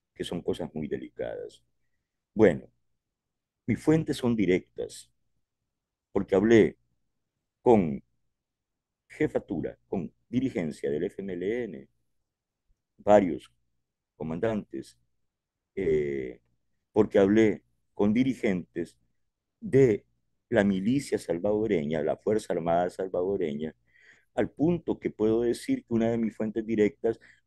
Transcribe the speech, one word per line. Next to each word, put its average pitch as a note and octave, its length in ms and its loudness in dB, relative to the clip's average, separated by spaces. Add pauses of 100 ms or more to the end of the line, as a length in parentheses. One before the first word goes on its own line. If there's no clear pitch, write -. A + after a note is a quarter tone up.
(140)
que - 100 -8
son F2 160 -8
cosas F2 320 -8
muy D#2 140 -8
delicadas. A#1 800 -12 (680)
Bueno, E2+ 380 4 (960)
mis - 160 -2
fuentes D#3 360 0
son A#2+ 180 0
directas, F2+ 760 -4 (1000)
porque F#2+ 240 0
hablé G#2 420 6 (840)
con G2+ 400 4 (1080)
jefatura, G#2 720 -6 (100)
con F#2+ 240 -6 (160)
dirigencia A2+ 600 -4
del D2+ 140 -4
F - 160 -8
M G2 120 -10
L G2+ 320 -6
N, C#2+ 240 -14 (1120)
varios G2 540 2 (640)
comandantes, D#2+ 840 -6 (760)
eh, C#2+ 640 -4 (520)
porque G#2+ 260 2
hablé G2+ 460 4 (300)
con G#2 200 2
dirigentes G#2 800 -2 (640)
de C3+ 460 2 (440)
la A2+ 140 4
milicia G2+ 540 0
salvadoreña, F2 840 -2
la D2 140 0
Fuerza G#2+ 360 -2
Armada F2 380 0
salvadoreña, F2+ 840 -4 (600)
al A2 160 -2
punto D#3+ 500 -2
que - 100 -4
puedo A2 320 0
decir B2 420 -4
que A#2+ 100 -6
una A2+ 160 0
de A#2 80 -2
mis A2 180 -4
fuentes A2 300 -6
directas A2 540 0 (260)